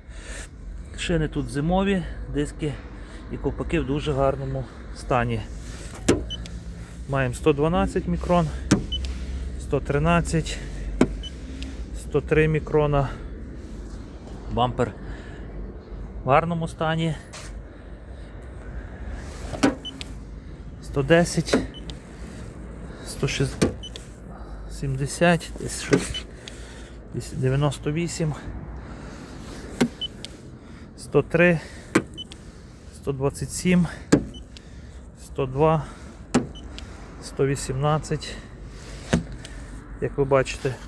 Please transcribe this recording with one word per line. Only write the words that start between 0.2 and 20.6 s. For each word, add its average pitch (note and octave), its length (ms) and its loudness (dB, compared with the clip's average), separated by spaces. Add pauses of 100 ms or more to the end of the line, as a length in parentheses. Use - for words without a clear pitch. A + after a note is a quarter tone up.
Шини D#3+ 300 2
тут C#3 220 -2
зимові, F3+ 540 4 (300)
диски C#3+ 400 0 (580)
і B2 60 -4
ковпаки C3+ 420 0
в D3 60 2
дуже C#3+ 280 0
гарному C3+ 520 2 (300)
стані. A#2+ 460 4 (1700)
Маємо C3+ 240 2
сто D#3 200 6
дванадцять E3+ 540 4
мікрон, F3 400 4 (1120)
сто - 200 0
тринадцять, D#3+ 800 4 (1400)
сто - 220 0
три D#3 260 6
мікрона. D3 600 4 (1400)
Бампер A#2+ 380 4 (1300)
в C3 60 0
гарному E3 380 6
стані. D#3+ 480 2 (3750)